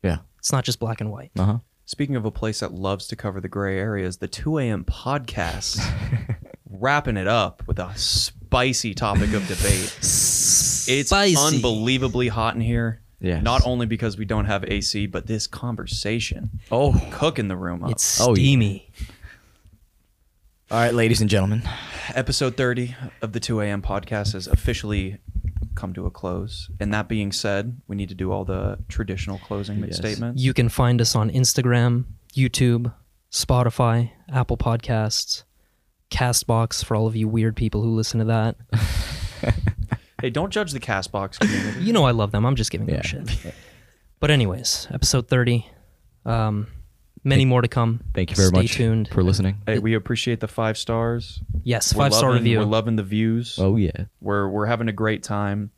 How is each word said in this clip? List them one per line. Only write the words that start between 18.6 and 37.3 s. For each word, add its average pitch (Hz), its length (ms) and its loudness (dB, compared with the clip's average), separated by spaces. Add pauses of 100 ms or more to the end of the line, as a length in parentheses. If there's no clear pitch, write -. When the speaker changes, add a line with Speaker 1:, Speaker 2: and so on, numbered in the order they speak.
Speaker 1:
All 113 80 0
right, 117 160 4
ladies 113 280 4
and 107 80 4
gentlemen. 104 340 2 (500)
Speaker 3:
Episode 131 420 0
thirty 123 400 0 (280)
of 110 100 -6
the 113 60 -4
two 110 220 -2
A 104 40 0
M 101 160 -4
podcast 101 520 -4
has 92 120 -8
officially 104 720 -2 (560)
come 95 220 -6
to 92 100 -6
a 92 60 -4
close. 92 580 -8 (100)
And 101 140 -2
that 107 160 -2
being 104 220 -2
said, 110 560 -4
we 101 80 -8
need 98 140 -4
to 92 60 -12
do 92 160 -2
all 98 140 -2
the 95 320 -2 (100)
traditional 98 520 -4
closing 104 440 -6
Speaker 1:
Yes. 85 140 -6
Speaker 3:
statements. 113 420 -4
Speaker 2:
You 127 140 2
can 120 160 2
find 123 320 2
us - 140 2
on 107 160 2
Instagram, 120 720 2 (260)
YouTube, 120 640 2 (380)
Spotify, 117 800 2 (200)
Apple 123 260 0
Podcasts, 113 880 -2 (680)
Castbox 117 720 0
for 113 100 0
all 110 120 2
of 110 80 -2
you 110 120 0
weird 110 280 0